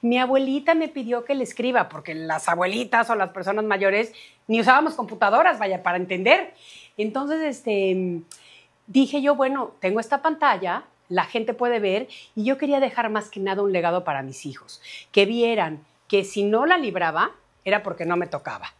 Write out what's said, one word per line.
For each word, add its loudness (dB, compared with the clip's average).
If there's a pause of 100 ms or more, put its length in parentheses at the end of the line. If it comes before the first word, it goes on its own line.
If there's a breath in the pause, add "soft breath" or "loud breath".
"Mi 2
abuelita 2
me 0
pidió -4
que -2
le -2
escriba", 0
porque -12 (160)
las -4
abuelitas 0
o 2
las -2
personas -4
mayores 0 (340 loud breath)
ni 2
usábamos 6
computadoras, 2
vaya, -2
para 0
entender. 2 (440 loud breath)
Entonces, -4
este, -2 (680 loud breath)
dije 2
yo, 4
"Bueno, -2
tengo 0
esta -2
pantalla, 0 (260)
la 0
gente -4
puede 0
ver", -2 (280 loud breath)
y -4
yo 0
quería 0
dejar 0
más -4
que -14
nada -2
un 0
legado 0
para -4
mis -12
hijos, -16 (300 loud breath)
que 6
vieran 0 (240)
que 2
si -2
no 2
la 4
libraba, -2 (320)
era 0
porque -8
no 0
me -2
tocaba. -10